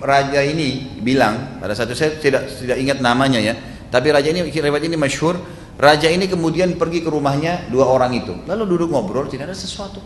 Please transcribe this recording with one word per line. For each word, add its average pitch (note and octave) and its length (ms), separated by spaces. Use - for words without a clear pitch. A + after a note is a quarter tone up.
raja C#3 400
ini C#3+ 560
bilang, A#2+ 640
pada F#2+ 80
saat A2+ 160
itu A#2+ 80
saya D#3 240
tidak, C3+ 320
tidak B2 240
ingat C3+ 240
namanya B2+ 400
ya, A2 160
tapi C3 240
raja D3 160
ini, E3 240
riwayat D3 320
ini E3 160
masyhur. D#3 400
Raja D3+ 320
ini F#3 160
kemudian E3+ 480
pergi E3+ 240
ke E3 80
rumahnya D3+ 640
dua B2+ 160
orang B2+ 240
itu. G2 320
Lalu F#3+ 320
duduk E3 160
ngobrol, B2 400
tidak C#3 200
ada F#3+ 60
sesuatu G3 480